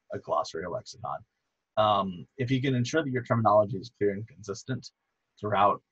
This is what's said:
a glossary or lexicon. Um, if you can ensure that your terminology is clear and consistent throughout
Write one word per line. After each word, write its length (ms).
a 60
glossary 440
or 60
lexicon. 500
Um, 500
if 140
you 100
can 140
ensure 260
that 80
your 140
terminology 540
is 200
clear 140
and 160
consistent 640
throughout 420